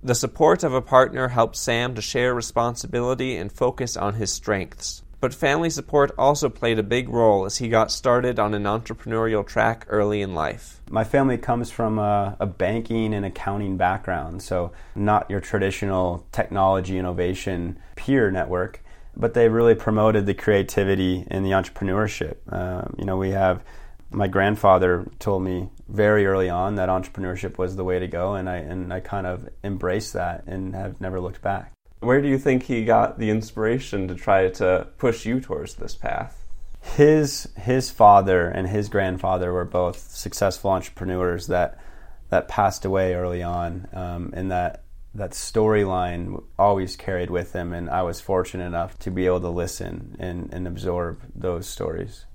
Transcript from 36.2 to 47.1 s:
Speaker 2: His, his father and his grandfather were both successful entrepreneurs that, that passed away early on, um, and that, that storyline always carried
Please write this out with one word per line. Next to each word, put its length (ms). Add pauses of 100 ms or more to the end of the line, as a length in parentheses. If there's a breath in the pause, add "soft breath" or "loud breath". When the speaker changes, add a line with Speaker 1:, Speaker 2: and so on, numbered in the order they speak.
Speaker 2:
His, 760
his 340
father 560
and 220
his 200
grandfather 640
were 120
both 340
successful 720
entrepreneurs 760
that, 320 (480 soft breath)
that 180
passed 380
away 300
early 280
on, 500
um, 400
and 200
that, 320 (280)
that 200
storyline 1080 (160)
always 380
carried 360